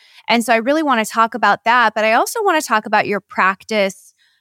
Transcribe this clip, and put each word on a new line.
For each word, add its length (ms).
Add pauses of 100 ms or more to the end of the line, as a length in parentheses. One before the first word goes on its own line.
(280)
And 160
so 100
I 40
really 240
wanna 240
talk 300
about 300
that, 280
but 100
I 100
also 280
wanna 220
talk 240
about 180
your 140
practice 960 (260)